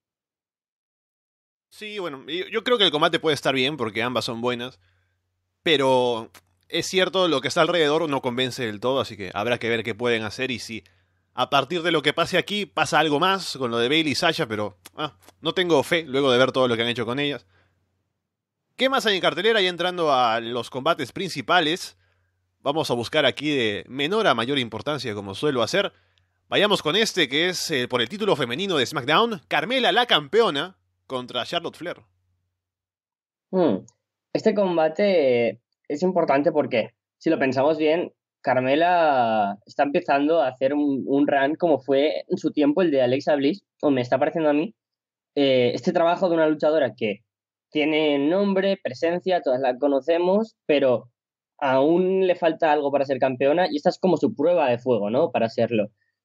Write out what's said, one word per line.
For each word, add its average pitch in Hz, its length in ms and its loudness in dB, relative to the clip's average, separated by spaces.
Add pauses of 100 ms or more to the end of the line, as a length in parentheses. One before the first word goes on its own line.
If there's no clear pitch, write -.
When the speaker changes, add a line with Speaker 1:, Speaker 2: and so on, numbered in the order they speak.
(1700)
Speaker 1:
Sí, 208 300 -12
bueno, 143 280 -8
yo, 170 240 -6
yo 208 120 -2
creo 247 140 2
que 202 80 4
el 165 60 4
combate 160 280 2
puede 156 140 2
estar 139 200 0
bien 135 240 0
porque 110 240 -4
ambas 117 240 -2
son 117 160 -6
buenas, 123 380 -4 (840)
pero 127 680 2 (380)
es 165 160 -2
cierto, 185 420 0
lo 143 140 0
que 139 60 -2
está 170 140 2
alrededor 160 480 2
no 139 120 -2
convence 127 440 -4
del 107 140 -8
todo, 127 220 0
así 104 160 -8
que 95 160 -10
habrá 113 240 -2
que 113 120 -4
ver 117 140 -2
qué 113 100 -6
pueden 117 300 -2
hacer 127 280 -6
y 113 80 -8
si 110 240 -12 (500)
a 127 160 -2
partir 143 340 0
de 175 80 0
lo 160 100 2
que 143 120 0
pase 170 240 -2
aquí 196 280 -4
pasa 156 340 0
algo 151 200 2
más 185 380 -2
con 127 120 -4
lo 117 80 -4
de 120 120 0
Bayley 156 240 0
y - 20 -4
Sasha, 165 320 -2
pero, 107 300 -6 (180)
ah, 151 220 -8 (240)
no 165 120 -4
tengo 165 300 2
fe 165 240 -2
luego 135 240 0
de 120 60 4
ver 127 160 4
todo 131 140 2
lo 117 80 0
que 113 80 0
han 117 40 -2
hecho 117 180 -4
con 120 140 -4
ellas. 143 260 -6 (1300)
¿Qué 262 120 2
más 247 160 0
hay 208 100 2
en 175 60 -4
cartelera? 190 400 2
Ya 180 80 2
entrando 175 440 0
a 120 260 2
los 117 300 -6
combates 143 420 -2
principales, 165 880 -2 (600)
vamos 147 300 -2
a 139 40 -2
buscar 131 320 0
aquí 135 280 -2
de 113 340 -2
menor 160 400 -2
a 147 60 4
mayor 123 260 -2
importancia, 117 540 -6
como 101 220 -10
suelo 139 260 -2
hacer. 185 300 -2 (560)
Vayamos 180 340 2
con 156 140 -2
este, 190 320 0
que 156 220 -2
es, - 220 -6
eh, 127 160 -2
por 123 140 -2
el 113 80 -4
título 196 260 -2
femenino 151 420 -4
de 220 80 0
SmackDown: 165 640 0
Carmela 196 440 0
la 233 140 2
campeona 180 720 0 (280)
contra 123 400 -6
Charlotte 165 320 -6
Flair. 165 200 -10 (1500)
Speaker 2:
Hmm. 156 340 2 (480)
Este 220 200 2
combate 160 1080 2 (260)
es 147 140 -6
importante 165 500 2
porque, 123 400 -2 (260)
si - 120 -4
lo 156 100 2
pensamos 135 380 0
bien, 156 360 0 (280)
Carmela 127 1200 2
está - 180 -2
empezando 143 580 2
a 139 80 2
hacer 131 240 -2
un, 143 340 0
un 139 200 2
run 143 280 2
como 156 240 2
fue 139 480 0
en - 100 -4
su 151 140 -4
tiempo 147 300 2
el 170 100 2
de 135 100 2
Alexa 143 340 0
Bliss, 143 280 0 (180)
o 147 80 2
me 131 120 2
está 127 180 0
pareciendo 156 300 0
a 147 40 4
mí, 147 220 -2 (600)
eh, 131 380 2
este 165 200 -2
trabajo 170 360 2
de 170 60 0
una 160 120 4
luchadora 151 480 0
que 104 240 -4 (520)
tiene 151 480 0
nombre, 190 640 0
presencia, 170 600 -2
todas 131 200 0
la 127 160 0
conocemos, 170 800 0 (100)
pero 135 440 2 (480)
aún 175 680 2
le 175 80 2
falta 160 360 2
algo 147 200 0
para 139 140 2
ser 135 120 -2
campeona 139 520 2
y 147 80 -4
esta 175 120 -2
es - 100 -2
como 180 180 2
su 139 180 0
prueba 156 340 2
de 120 80 2
fuego, 110 320 0
¿no? 143 220 0
Para 113 180 0
serlo. 110 400 0 (360)